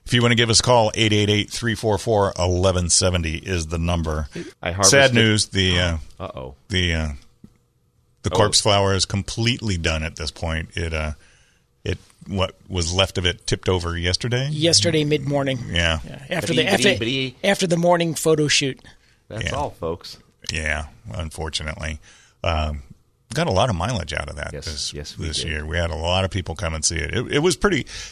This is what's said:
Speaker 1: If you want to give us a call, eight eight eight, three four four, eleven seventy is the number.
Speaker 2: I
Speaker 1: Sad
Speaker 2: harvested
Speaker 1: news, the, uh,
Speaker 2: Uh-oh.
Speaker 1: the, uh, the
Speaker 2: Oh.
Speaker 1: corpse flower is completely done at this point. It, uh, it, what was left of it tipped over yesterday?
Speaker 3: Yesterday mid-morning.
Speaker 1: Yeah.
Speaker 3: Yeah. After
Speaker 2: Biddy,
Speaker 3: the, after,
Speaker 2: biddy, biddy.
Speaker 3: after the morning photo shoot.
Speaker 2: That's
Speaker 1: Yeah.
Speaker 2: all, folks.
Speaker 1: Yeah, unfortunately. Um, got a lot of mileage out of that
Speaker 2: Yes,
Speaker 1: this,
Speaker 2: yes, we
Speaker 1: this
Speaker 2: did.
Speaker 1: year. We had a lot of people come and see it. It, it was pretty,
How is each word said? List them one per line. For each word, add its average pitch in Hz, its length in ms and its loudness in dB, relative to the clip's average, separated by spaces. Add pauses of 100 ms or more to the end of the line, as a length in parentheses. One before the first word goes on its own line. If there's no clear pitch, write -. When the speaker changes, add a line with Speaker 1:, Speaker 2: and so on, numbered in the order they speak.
Speaker 1:
If - 80 -2
you 123 100 4
want 120 80 4
to 120 40 4
give 113 140 4
us 110 120 4
a - 20 -6
call, 117 320 6
eight 107 180 4
eight 104 160 4
eight, 104 220 0
three 113 240 -2
four 104 240 0
four, 101 400 2
eleven 90 500 2
seventy 85 480 2
is 85 300 -4
the 82 100 -6
number. 80 520 -2 (340)
Speaker 2:
I 87 80 -4
Speaker 1:
Sad 87 40 -6
Speaker 2:
harvested 123 400 6
Speaker 1:
news, 110 340 4
the, 92 300 2
uh, 85 180 0 (220)
Speaker 2:
Uh-oh. 65 360 -10 (140)
Speaker 1:
the, 90 240 0
uh, 80 140 -2 (1160)
the 87 100 -2
Speaker 2:
Oh. - 40 -2
Speaker 1:
corpse 104 240 4
flower 101 340 4
is 92 100 0
completely 113 720 -2
done 80 240 -2
at 80 140 -8
this - 160 -8
point. 80 440 -6
It, 82 180 -4
uh, 78 180 -2 (720)
it, 92 140 -4 (300)
what 98 280 -2 (140)
was 90 240 -2
left 95 240 0
of 90 80 -2
it 87 220 0
tipped - 220 -2
over 87 280 0
yesterday? 117 520 -2
Speaker 3:
Yesterday 156 560 2
mid-morning. 139 540 0 (100)
Speaker 1:
Yeah. 82 360 2
Speaker 3:
Yeah. - 240 -14
After 170 240 -2
Speaker 2:
Biddy, 156 100 2
Speaker 3:
the, 185 60 0
after, 196 140 2
Speaker 2:
biddy, 190 160 4
biddy. 127 440 -2
Speaker 3:
after 196 240 2
the 170 100 2
morning 170 380 4
photo 151 340 2
shoot. 131 320 0 (480)
Speaker 2:
That's 107 160 -6
Speaker 1:
Yeah. 78 100 -2
Speaker 2:
all, 139 160 -4
folks. - 460 -6 (340)
Speaker 1:
Yeah, 76 360 -2 (260)
unfortunately. 78 840 -8 (440)
Um, 78 400 0 (500)
got 165 140 0
a 131 40 0
lot 104 180 4
of 101 80 0
mileage 87 360 -4
out 76 160 -6
of 76 80 -12
that 73 140 -8
Speaker 2:
Yes, 71 140 -10
Speaker 1:
this, 76 280 -6
Speaker 2:
yes, 71 240 -12
we 82 100 -6
Speaker 1:
this 78 140 -6
Speaker 2:
did. 78 80 -6
Speaker 1:
year. 76 160 -6
We 80 120 -4
had 85 140 0
a 78 40 -6
lot 90 300 0
of 92 60 -6
people 90 240 -6
come 82 180 -4
and 78 100 -4
see 85 140 0
it. 78 180 -6
It, 127 200 -4
it 147 40 4
was 175 160 2
pretty, 190 300 0 (260)